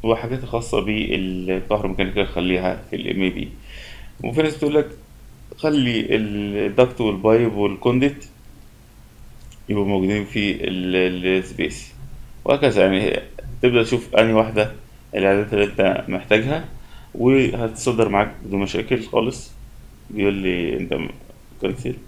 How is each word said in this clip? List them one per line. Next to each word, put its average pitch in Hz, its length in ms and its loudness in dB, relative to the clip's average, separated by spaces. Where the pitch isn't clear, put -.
والحاجات 117 400 0
الخاصة 117 380 -2
بالكهروميكانيكال 95 1500 -2
خليها 92 640 -2
في 92 60 -6
ال 82 140 -6
إم 95 120 -2
إي 92 80 2
بي. - 180 -8
وفي 120 180 0
ناس 156 140 0
بتقول 147 180 -2
لك 147 140 4
خلي 131 500 0
الدكت 104 840 0
والبايب 110 560 4
والكونديت 123 680 0
يبقوا 101 160 0
موجودين 98 400 0
في 101 440 -2
ال-، 92 580 0
السبيس، - 680 -2
وهكذا. 139 380 4
يعني 95 380 2
تبدأ 123 200 6
تشوف 120 320 -2
أنهي 113 180 6
واحدة 107 400 2
الإعدادات 101 380 2
اللي 101 120 4
أنت 98 440 0
محتاجها، 113 560 0
وهتتصدر 117 960 2
معاك 101 260 2
بدون 98 160 -2
مشاكل 110 420 -2
خالص. 113 500 -4
بيقول 101 240 0
لي 90 420 -2
أنت - 180 -4
م-، - 140 -4
كنسل. 123 320 -4